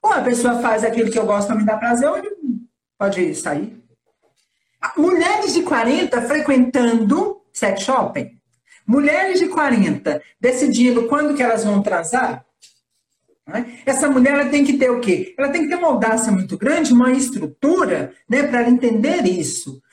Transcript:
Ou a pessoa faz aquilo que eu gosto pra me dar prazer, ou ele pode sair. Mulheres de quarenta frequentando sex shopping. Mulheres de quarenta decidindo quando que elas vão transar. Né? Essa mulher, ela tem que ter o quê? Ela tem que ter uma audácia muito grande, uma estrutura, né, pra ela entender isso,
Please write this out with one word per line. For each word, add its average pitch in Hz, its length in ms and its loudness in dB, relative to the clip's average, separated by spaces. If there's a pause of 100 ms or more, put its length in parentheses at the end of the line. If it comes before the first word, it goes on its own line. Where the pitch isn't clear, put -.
Ou - 100 0
a 269 100 0
pessoa 240 380 0
faz 220 220 0
aquilo 226 280 0
que 233 80 -2
eu 202 80 0
gosto 202 220 0
pra 233 80 -2
me 208 80 0
dar 214 140 0
prazer, 240 300 0
ou - 100 -2
ele 415 120 -10 (680)
pode 185 380 -2
sair. 170 440 -8 (1160)
Mulheres 359 580 0
de 339 80 2
quarenta 254 600 0
frequentando 254 1160 0 (120)
sex 202 300 -4
shopping. 220 480 -4 (560)
Mulheres 320 520 2
de 349 100 2
quarenta 196 720 0 (200)
decidindo 247 680 2
quando 294 300 0
que 262 60 -2
elas 220 220 0
vão 202 180 2
transar. 196 640 -2 (1000)
Né? 220 400 -8
Essa 277 220 0
mulher, 262 260 4
ela 285 160 0
tem 285 140 4
que - 100 2
ter 254 160 2
o 240 100 0
quê? - 380 -2
Ela 277 120 0
tem 330 120 -2
que 294 60 -2
ter 349 80 -2
uma 349 120 0
audácia 226 440 0
muito 190 260 -2
grande, 285 340 0
uma 247 200 6
estrutura, 269 1000 -2 (160)
né, 269 160 2
pra 240 160 0
ela 247 100 2
entender 247 540 2
isso, 156 560 -4 (120)